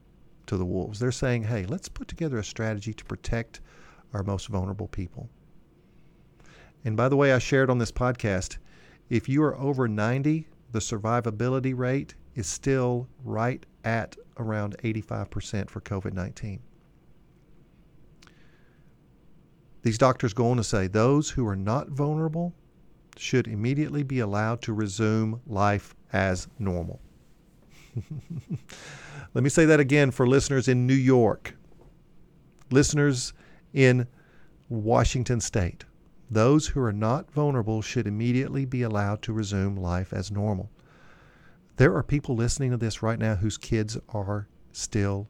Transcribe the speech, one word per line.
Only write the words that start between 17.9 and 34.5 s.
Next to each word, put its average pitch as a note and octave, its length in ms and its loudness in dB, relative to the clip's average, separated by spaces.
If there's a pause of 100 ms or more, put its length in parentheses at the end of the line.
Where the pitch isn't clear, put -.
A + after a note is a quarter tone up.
These A2+ 140 0
doctors B2+ 360 2
go A#2+ 180 2
on B2+ 60 2
to A2+ 60 0
say, G2 220 0
"Those A#2+ 460 2
who B2 160 -2
are G2 80 -2
not G#2+ 340 -2
vulnerable D#3 640 -4 (640)
should B2 300 0
immediately C#3 560 -2
be C3 160 -2
allowed A2 420 0
to A#2 120 -4
resume A2 760 0
life G#2 480 0 (180)
as F#2+ 340 0 (120)
normal." F2 420 -4 (920)
<laughs> - 140 -8 (1200)
Let B2 100 2
me C#3+ 60 4
say D#3+ 160 6
that D#3 140 8
again C#3 320 4
for B2 160 2
listeners C3 400 4
in B2 180 4
New B2+ 80 4
York, B2+ 600 4 (1160)
listeners C#3+ 640 2 (400)
in B2+ 340 6 (640)